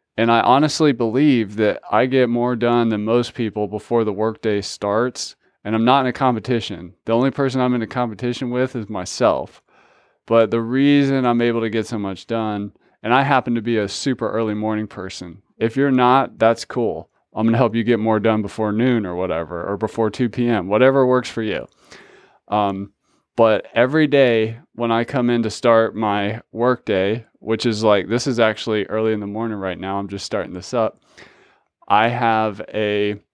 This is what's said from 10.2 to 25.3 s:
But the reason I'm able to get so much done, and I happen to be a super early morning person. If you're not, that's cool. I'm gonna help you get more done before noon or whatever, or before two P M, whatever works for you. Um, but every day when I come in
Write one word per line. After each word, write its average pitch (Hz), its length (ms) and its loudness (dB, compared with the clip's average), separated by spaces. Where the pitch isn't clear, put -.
But 113 260 4
the 117 100 0
reason 135 640 2
I'm 120 160 2
able 117 200 0
to 113 80 -2
get 107 180 -2
so 113 120 -6
much 98 280 -8
done, 107 440 -4
and 117 120 0
I 135 100 4
happen 131 320 0
to 113 60 -2
be 117 160 0
a 101 120 0
super 113 420 -4
early 110 220 -2
morning 107 340 -4
person. 92 540 -14
If 113 180 -2
you're 139 160 2
not, 127 480 2
that's 113 240 2
cool. 90 460 -4
I'm 110 120 0
gonna 113 100 2
help 117 180 2
you 117 80 0
get 113 160 2
more 110 200 0
done 107 220 2
before 104 300 -4
noon 117 340 0
or 87 100 -8
whatever, 85 500 -4
or 101 120 -4
before - 320 -2
two 120 200 -2
P 120 180 -2
M, 101 200 0
whatever 127 400 4
works 127 220 0
for 117 120 -6
you. 92 240 -4
Um, 101 440 -2
but 110 380 4
every 139 320 4
day 117 540 2
when 117 160 -4
I 117 120 2
come 120 260 0
in 117 140 2